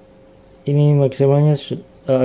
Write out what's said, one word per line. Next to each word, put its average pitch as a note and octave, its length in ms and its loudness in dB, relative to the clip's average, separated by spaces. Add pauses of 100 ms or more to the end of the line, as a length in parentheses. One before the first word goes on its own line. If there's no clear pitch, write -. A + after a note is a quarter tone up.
(680)
ini D3 320 2
maksimalnya C#3 560 0
su-, - 240 -10
eh, - 440 -4